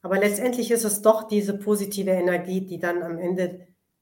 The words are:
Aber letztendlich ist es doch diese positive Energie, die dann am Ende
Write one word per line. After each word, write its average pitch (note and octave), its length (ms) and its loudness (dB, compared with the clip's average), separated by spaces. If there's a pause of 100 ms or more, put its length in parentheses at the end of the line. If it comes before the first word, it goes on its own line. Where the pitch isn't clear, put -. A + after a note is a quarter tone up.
Aber F#3 180 0
letztendlich G#3+ 520 0
ist A3 140 2
es G3+ 160 -2
doch A3 260 6
diese G3+ 300 0
positive G3 540 -2
Energie, F3+ 500 0
die F#3 180 -8
dann F3 240 -2
am E3 140 -8
Ende F3+ 500 -4 (340)